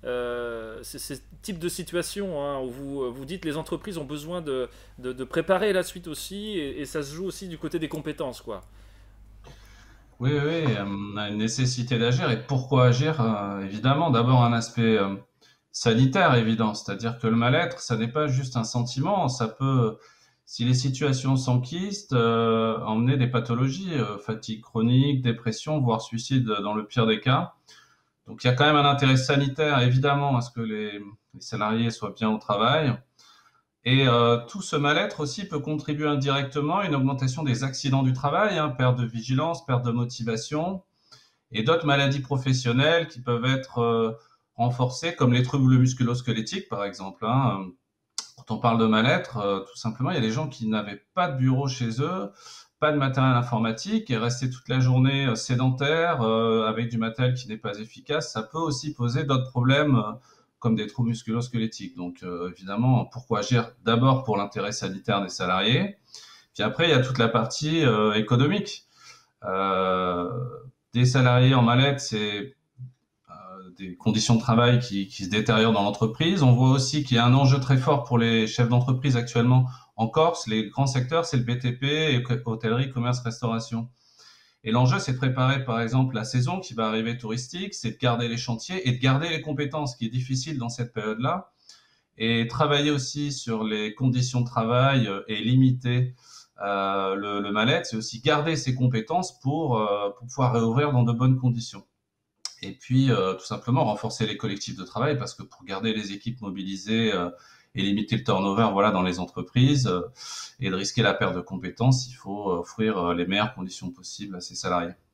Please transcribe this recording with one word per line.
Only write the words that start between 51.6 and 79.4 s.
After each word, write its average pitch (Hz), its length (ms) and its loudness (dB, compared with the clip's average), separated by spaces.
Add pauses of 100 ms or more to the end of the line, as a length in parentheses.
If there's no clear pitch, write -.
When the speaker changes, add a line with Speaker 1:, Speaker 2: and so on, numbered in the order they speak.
Speaker 2:
chez 120 340 -4
eux, 185 300 -4 (480)
pas 151 120 2
de 147 60 2
matériel 131 380 4
informatique, 120 760 0
et 113 60 2
rester 120 320 -2
toute - 180 -12
la 131 140 2
journée, 131 440 4
euh, 117 100 2
sédentaire, 131 880 0
euh, 113 460 2
avec 113 220 -2
du 117 80 -4
matériel 113 360 0
qui - 140 -6
n'est 110 100 -10
pas 104 220 -8
efficace, 147 540 -6
ça 110 100 -4
peut - 140 -10
aussi 151 360 -4
poser 120 300 -2
d'autres 131 260 0
problèmes, 135 460 4
euh, 107 160 0 (480)
comme 113 160 2
des 104 120 -4
troubles 113 220 -2
musculo-squelettiques. 113 840 -4
Donc, 87 280 -10
euh, 90 280 -8
évidemment, 104 540 2
pourquoi - 340 -4
agir ? 117 320 0 (140)
D'abord 127 380 4
pour 107 120 0
l'intérêt 101 380 -4
sanitaire 98 480 -4
des 95 80 -6
salariés, 104 680 0 (560)
puis 104 100 -4
après, 156 240 0
il - 20 4
y - 40 6
a 165 60 6
toute - 180 0
la 113 120 4
partie, 151 560 0
euh, 107 280 4
économique. 123 720 2 (600)
Euh, 92 840 0 (640)
des 123 120 4
salariés 127 480 6
en 127 80 6
mal-être, 127 400 4
c'est, 107 540 -4 (720)
euh, 87 40 -20 (440)
des 92 180 -12
conditions 110 400 2
de 110 60 2
travail 120 380 4
qui, 98 280 -4
qui - 160 -12
se 90 60 -8
détériorent 110 420 4
dans 104 120 2
l'entreprise. 139 600 0
On 127 80 8
voit 131 200 6
aussi 139 340 0
qu'il 123 100 0
y 117 40 4
a 120 60 4
un 123 80 6
enjeu 135 280 6
très 135 160 2
fort 139 260 2
pour 120 140 0
les 113 280 4
chefs 113 220 0
d'entreprise 127 480 2
actuellement 123 540 4 (260)